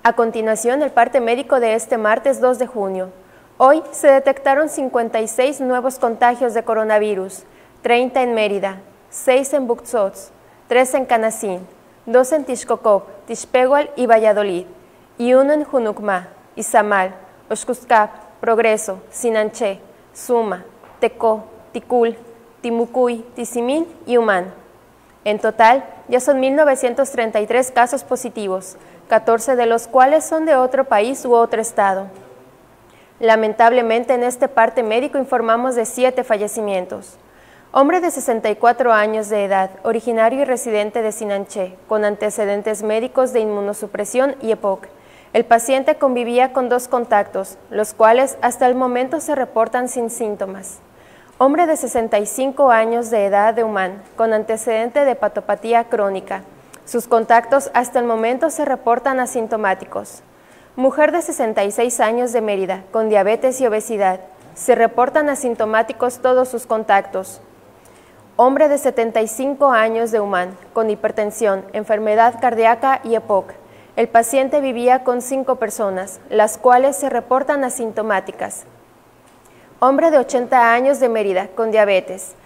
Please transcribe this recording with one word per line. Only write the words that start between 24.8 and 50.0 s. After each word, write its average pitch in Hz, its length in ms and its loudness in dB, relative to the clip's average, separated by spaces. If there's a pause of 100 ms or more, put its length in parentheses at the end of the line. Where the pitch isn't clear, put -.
En 208 160 -2
total, 226 440 4 (220)
ya 247 140 0
son 269 180 2
mil 269 160 0
novecientos 269 560 2
treinta 220 300 -2
y - 80 -4
tres 240 240 0
casos 247 320 0
positivos, 202 720 -6 (320)
catorce 226 480 2
de 240 100 2
los 226 220 0
cuales 285 360 4
son 320 220 -2
de 311 80 4
otro 262 300 2
país 240 400 0
u 240 100 2
otro 233 260 2
estado. 196 460 -2 (1120)
Lamentablemente, 226 960 2
en 240 80 0
este 247 240 -2
parte 240 380 2
médico 254 340 -2
informamos 240 560 0
de 226 100 0
siete 254 380 0
fallecimientos. 202 960 -4 (540)
Hombre 302 280 2
de 339 100 -2
sesenta 226 380 -4
y 208 80 0
cuatro 240 360 2
años 214 360 0
de 208 160 -2
edad, 190 260 0 (120)
originario 226 580 0
y 285 40 2
residente 226 580 -4
de 214 100 -2
Sinanché, 202 640 -8 (120)
con 214 180 0
antecedentes 208 760 -2
médicos 220 520 -2
de 233 60 2
inmunosupresión 208 1000 -4
y 220 120 -2
epoc. 196 340 -4 (480)
El 226 100 2
paciente 262 520 2
convivía 247 580 0
con 254 160 -2
dos 247 180 -2
contactos, 208 720 -2 (100)
los 208 240 -4
cuales 254 480 4
hasta 247 260 0
el 254 100 2
momento 254 440 -2
se 294 140 -4
reportan 247 560 -2
sin 233 180 -4